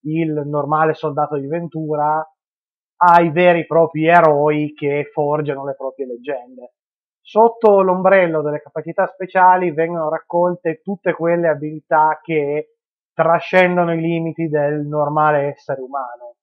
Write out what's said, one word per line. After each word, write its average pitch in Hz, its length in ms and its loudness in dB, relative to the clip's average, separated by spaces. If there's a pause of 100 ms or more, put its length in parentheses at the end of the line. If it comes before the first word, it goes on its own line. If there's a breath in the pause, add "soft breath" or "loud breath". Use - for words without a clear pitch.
il 156 440 -4
normale 147 480 -2
soldato 151 420 -4
di 139 120 -8
Ventura, 156 760 -4 (720)
ai 175 340 6
veri 175 300 4
e 151 60 -6
propri 156 400 0
eroi 151 680 4
che 147 380 -4
forgiano 147 520 -4
le 139 100 -6
proprie 135 320 -10
leggende. 123 680 -12 (460)
Sotto 214 600 2
l'ombrello 185 600 2
delle 151 200 -4
capacità 160 460 -6
speciali 185 680 2
vengono 165 380 -4
raccolte 175 680 -4
tutte 190 340 -6
quelle 170 340 0
abilità 151 760 -2
che 151 540 -4 (360)
trascendono 170 840 0
i 165 60 -2
limiti 165 480 -4
del 147 380 -2
normale 147 600 0
essere 139 320 -8
umano 127 640 -12